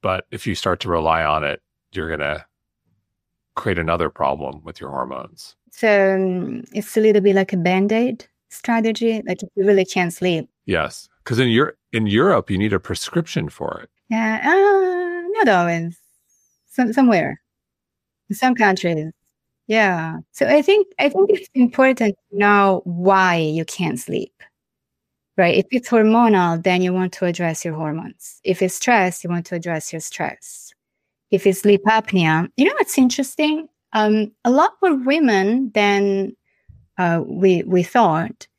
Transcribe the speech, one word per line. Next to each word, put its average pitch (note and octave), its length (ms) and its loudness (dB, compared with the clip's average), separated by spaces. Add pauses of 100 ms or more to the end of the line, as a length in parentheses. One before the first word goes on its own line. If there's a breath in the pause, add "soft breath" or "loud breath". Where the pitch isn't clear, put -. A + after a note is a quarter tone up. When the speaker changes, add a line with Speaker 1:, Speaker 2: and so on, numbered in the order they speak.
Speaker 1:
But F#2 300 -4
if - 160 -10
you G2+ 80 -2
start F2+ 260 -4
to - 80 -10
rely D#2+ 360 0
on D2+ 180 -2
it, D2 200 -6 (300)
you're D#2+ 180 -8
gonna D2+ 360 -6 (1080)
create F#2+ 220 -4
another E2 300 -2
problem D2 540 -6
with D#2+ 180 -18
your C#2 100 -14
hormones. C2 680 -12 (140)
Speaker 2:
So, G3 440 2
um, F#3 580 -4
it's - 240 -6
a A3 40 2
little G#3+ 220 4
bit G3 120 4
like F#3+ 180 0
a F#3+ 40 -2
Band-Aid G3+ 680 0 (260)
strategy. A3+ 760 -2
Like, F#3 160 -6
if F#3+ 140 -14
you G3 80 0
really G3 200 4
can't F3+ 280 -2
sleep. F3 360 -2 (160)
Speaker 1:
Yes. D#2+ 440 -4 (160)
'Cause A2+ 140 -2
in B2+ 100 2
Eu-, A#2 240 2 (200)
in A2 140 -2
Europe, A#2 440 2
you F#2+ 80 0
need G#2 160 0
a F#2 60 0
prescription - 680 -6
for - 320 -10
it. - 100 -20 (200)
Speaker 2:
Yeah, A3 340 -2
uh, F4+ 880 0
not G#4 180 0
always. E3+ 480 0 (720)
Some, B3 260 -2
somewhere. A3+ 480 2 (880)
In G3+ 80 -8
some B3+ 180 2
countries. F#3 560 0 (560)
Yeah. F3 520 0 (140)
So - 140 -2
I C#4 140 4
think, G4 280 2 (100)
I C#4+ 100 2
think F#4+ 220 2
it's G4 240 0
important B3 640 2
to - 200 -14
know G3+ 480 4
why F3+ 520 2
you D#3+ 280 -2
can't E3 340 -6
sleep, - 360 -8 (1040)
right? F3 180 2
If F#3 140 0
it's B3 180 -4
hormonal, G#3+ 720 2
then F3+ 200 0
you F3+ 100 0
want F#3 220 -2
to - 100 -6
address E3+ 400 -4
your E3 100 -6
hormones. D#3 680 -10
If F3+ 160 -2
it's F#3 140 -2
stress, F#3+ 500 0
you F3 60 -6
want F3 160 -4
to - 80 -10
address E3+ 400 -8
your D#3+ 60 -8
stress. - 720 -12 (560)
If F#3+ 160 2
it's F#3+ 140 0
sleep G3+ 240 4
apnea, F#3 760 0
you C#4 80 4
know B4 80 0
what's C5+ 240 -2
interesting? D4+ 680 0 (260)
Um, G#3+ 360 2 (140)
a A#3+ 60 2
lot D#4+ 220 4 (100)
more F4+ 120 4
women B3+ 760 2
than, G3+ 640 0 (640)
uh, E3+ 280 0
we, F#3 360 2
we F3+ 200 2
thought F3+ 640 0 (120)